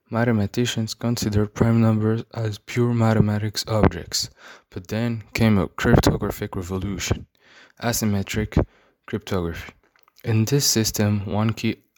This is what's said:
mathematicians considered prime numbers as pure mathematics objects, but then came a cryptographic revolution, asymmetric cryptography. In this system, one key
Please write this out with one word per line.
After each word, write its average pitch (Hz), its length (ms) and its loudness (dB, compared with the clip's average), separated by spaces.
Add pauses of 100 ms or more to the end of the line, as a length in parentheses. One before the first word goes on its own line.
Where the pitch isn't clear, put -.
(100)
mathematicians 113 840 0
considered 107 600 0
prime 117 260 4
numbers 110 440 2 (100)
as 110 240 -6
pure 120 340 -2
mathematics 107 760 2
objects, 95 600 0 (400)
but 92 180 -14
then 113 340 -4 (100)
came 110 260 4
a 85 100 2
cryptographic - 880 2
revolution, 95 720 -6 (540)
asymmetric 107 840 -2 (420)
cryptography. 87 680 -6 (520)
In 110 220 2
this 143 180 0
system, 104 640 0
one 107 260 0
key - 240 -4 (220)